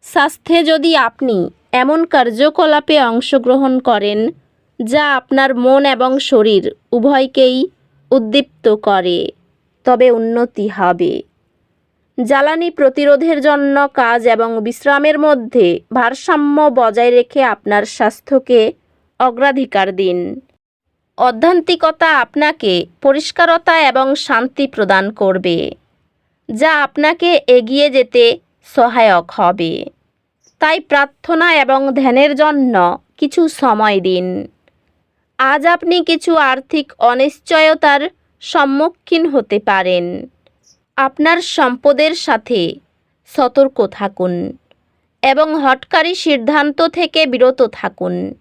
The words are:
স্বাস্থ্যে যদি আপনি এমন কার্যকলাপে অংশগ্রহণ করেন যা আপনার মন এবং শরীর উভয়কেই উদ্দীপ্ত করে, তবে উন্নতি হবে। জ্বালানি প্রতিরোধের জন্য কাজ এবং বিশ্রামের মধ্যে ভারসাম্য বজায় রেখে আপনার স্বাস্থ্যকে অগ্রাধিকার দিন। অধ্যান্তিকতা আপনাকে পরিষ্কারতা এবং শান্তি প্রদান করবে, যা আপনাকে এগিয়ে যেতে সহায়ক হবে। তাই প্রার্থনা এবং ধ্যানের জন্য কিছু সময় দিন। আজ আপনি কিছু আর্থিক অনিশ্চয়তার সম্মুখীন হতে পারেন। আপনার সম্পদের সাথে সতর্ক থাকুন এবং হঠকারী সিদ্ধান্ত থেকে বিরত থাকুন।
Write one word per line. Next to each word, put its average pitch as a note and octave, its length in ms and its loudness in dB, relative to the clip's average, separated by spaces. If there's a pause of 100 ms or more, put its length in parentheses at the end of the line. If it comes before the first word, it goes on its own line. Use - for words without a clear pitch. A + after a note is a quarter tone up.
স্বাস্থ্যে E4 580 -2
যদি D#4+ 320 0
আপনি A#3 400 -2 (360)
এমন C4+ 340 0
কার্যকলাপে D4 960 0
অংশগ্রহণ B3+ 800 0
করেন G#3 380 -2 (640)
যা C4 240 -2 (120)
আপনার C4+ 380 0
মন C4 320 2
এবং B3+ 240 0 (100)
শরীর G#3+ 440 2 (280)
উভয়কেই C4 640 2 (540)
উদ্দীপ্ত B3 560 -2 (160)
করে, F3+ 360 0 (680)
তবে B3 240 4
উন্নতি A3+ 580 -2
হবে। F3+ 440 -2 (1040)
জ্বালানি C#4+ 520 0
প্রতিরোধের C#4+ 680 0
জন্য C#4 360 0 (180)
কাজ A#3+ 320 0
এবং A3+ 240 0 (100)
বিশ্রামের C#4+ 580 0
মধ্যে B3+ 480 2 (260)
ভারসাম্য C#4+ 640 0 (180)
বজায় A#3+ 380 2
রেখে B3 320 0
আপনার G#3 420 -2
স্বাস্থ্যকে B3 720 0 (600)
অগ্রাধিকার B3+ 760 0
দিন। F3+ 220 -2 (1000)
অধ্যান্তিকতা D#4+ 880 0 (100)
আপনাকে D4 540 -2 (280)
পরিষ্কারতা E4 720 0 (140)
এবং C4 180 0 (100)
শান্তি B3+ 500 -4
প্রদান G3 380 0 (100)
করবে, F#3 420 -2 (920)
যা B3 220 -2 (120)
আপনাকে D#4 480 -2 (180)
এগিয়ে B3+ 420 2
যেতে B3 340 2 (440)
সহায়ক G#3 600 2
হবে। F3 420 -2 (880)
তাই D#4+ 200 0
প্রার্থনা D4+ 760 -2
এবং C4+ 260 2 (140)
ধ্যানের C4+ 400 2
জন্য C#4 400 0 (420)
কিছু D4+ 260 -2 (140)
সময় G#3+ 440 0
দিন। F3+ 260 -2 (1120)
আজ C4+ 280 0
আপনি E4+ 380 0
কিছু E4 280 -2 (100)
আর্থিক C4+ 440 -2 (160)
অনিশ্চয়তার D4 1000 2 (400)
সম্মুখীন D#4 840 -2
হতে A3 320 -2
পারেন। F#3 460 0 (920)
আপনার D4+ 400 0 (100)
সম্পদের C#4+ 680 0
সাথে A3 440 -4 (720)
সতর্ক C4+ 480 0 (120)
থাকুন G3 420 -6 (880)
এবং D4 260 2 (100)
হঠকারী D4+ 580 -2
সিদ্ধান্ত C#4+ 600 -2 (140)
থেকে E4 340 -2
বিরত B3+ 340 0 (120)
থাকুন। F#3 420 -8 (260)